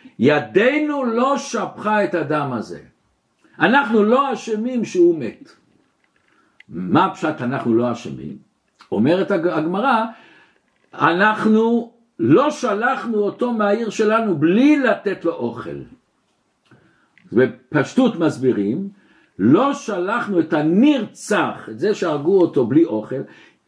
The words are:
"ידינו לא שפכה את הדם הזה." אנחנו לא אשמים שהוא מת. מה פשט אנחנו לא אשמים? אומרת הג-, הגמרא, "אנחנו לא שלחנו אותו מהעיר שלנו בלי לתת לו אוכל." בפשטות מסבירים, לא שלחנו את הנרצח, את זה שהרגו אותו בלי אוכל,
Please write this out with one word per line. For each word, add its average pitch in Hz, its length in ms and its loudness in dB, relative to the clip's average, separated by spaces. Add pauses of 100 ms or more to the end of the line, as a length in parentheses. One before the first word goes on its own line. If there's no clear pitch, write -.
(180)
"ידינו 247 840 2
לא 247 340 0
שפכה 208 680 -4
את 180 100 -4
הדם 147 380 -2
הזה." 87 260 -8 (840)
אנחנו 220 440 4
לא 262 280 2
אשמים 226 520 -4
שהוא 175 340 2
מת. - 340 -12 (1160)
מה 92 460 -2
פשט 156 260 -6
אנחנו 120 340 -2
לא 120 180 0
אשמים? 71 440 -12 (560)
אומרת 151 380 2
הג-, 175 180 0
הגמרא, 196 560 -2 (880)
"אנחנו 214 1000 2 (260)
לא 175 320 4
שלחנו 226 680 -2
אותו 233 340 -2
מהעיר 214 380 0
שלנו 214 480 0
בלי 226 380 4
לתת 208 480 -2
לו 170 80 0
אוכל." 107 440 -8 (1600)
בפשטות 135 840 0
מסבירים, 131 720 -2 (500)
לא 190 360 4
שלחנו 202 640 -4
את - 120 -2
הנרצח, 180 1160 0
את 110 80 -14
זה 190 160 0
שהרגו 165 460 0
אותו 143 260 2
בלי 147 180 4
אוכל, 127 380 -6 (460)